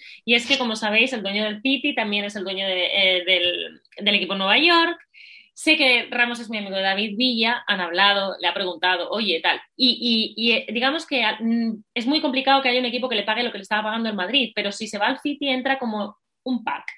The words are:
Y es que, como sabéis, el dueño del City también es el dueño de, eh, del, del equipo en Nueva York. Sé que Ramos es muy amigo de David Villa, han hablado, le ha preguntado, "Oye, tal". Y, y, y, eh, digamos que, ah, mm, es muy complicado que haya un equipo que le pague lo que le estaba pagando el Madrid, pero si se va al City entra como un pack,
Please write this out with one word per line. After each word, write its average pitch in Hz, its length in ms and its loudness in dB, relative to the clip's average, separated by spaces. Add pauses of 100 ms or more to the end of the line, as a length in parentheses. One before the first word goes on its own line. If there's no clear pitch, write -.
(260)
Y 233 100 4
es 240 100 0
que, 277 140 2
como 233 160 -2
sabéis, 220 380 2
el 220 100 -4
dueño 202 200 -2
del 208 200 -4
City 269 320 0
también 208 300 -2
es 202 100 -10
el 202 80 -8
dueño 190 240 -4
de, 180 180 -2
eh, 185 400 2
del, 175 560 0 (160)
del 202 180 2
equipo 185 180 -2
en 196 60 -4
Nueva 196 200 4
York. 339 400 4 (540)
Sé 311 220 2
que 254 340 4
Ramos 240 300 0
es 214 100 -10
muy 220 100 -4
amigo 196 160 -6
de 190 80 0
David 202 340 0
Villa, 240 500 0
han 190 140 0
hablado, 196 580 2
le 175 80 0
ha 175 60 2
preguntado, 180 560 0
"Oye, 202 320 0
tal". 160 180 2 (160)
Y, 233 600 0
y, 233 120 0
y, - 40 4
eh, - 180 0
digamos 269 340 0
que, 254 180 -2
ah, 214 160 0
mm, 226 440 -2 (100)
es 240 140 -4
muy 311 140 2
complicado 269 400 2
que 254 80 0
haya 247 100 2
un 254 60 0
equipo 247 240 -4
que 233 60 -2
le 202 80 0
pague 220 200 -2
lo 226 80 -4
que 208 60 -10
le 196 60 -12
estaba 214 200 -2
pagando 226 260 -2
el 214 60 -4
Madrid, 214 400 0
pero 202 160 -2
si 214 160 -8
se 202 100 -8
va 208 100 2
al 269 120 -2
City 285 300 -4
entra 262 280 0
como 214 400 -6 (260)
un 254 200 -2
pack, 147 220 -6 (120)